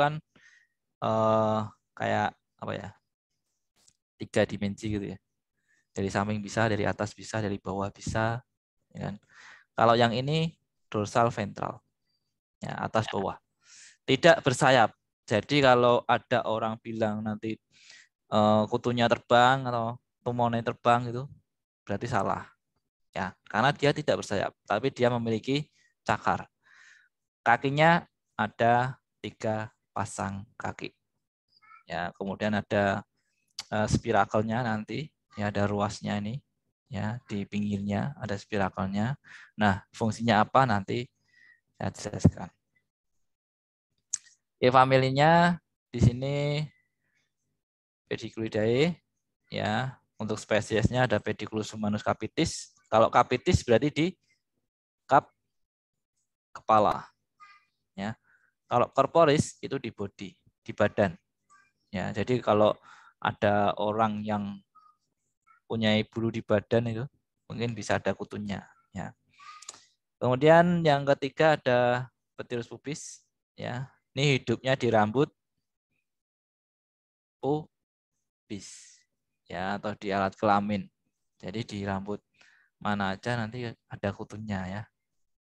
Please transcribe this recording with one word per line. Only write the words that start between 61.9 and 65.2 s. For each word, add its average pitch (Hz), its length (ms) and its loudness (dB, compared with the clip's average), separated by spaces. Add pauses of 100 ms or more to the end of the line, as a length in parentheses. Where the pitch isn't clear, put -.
Ya, 95 160 -6
jadi 104 320 -2
kalau 107 320 4 (480)
ada 101 560 0
orang 107 480 -2
yang 101 400 -6 (1040)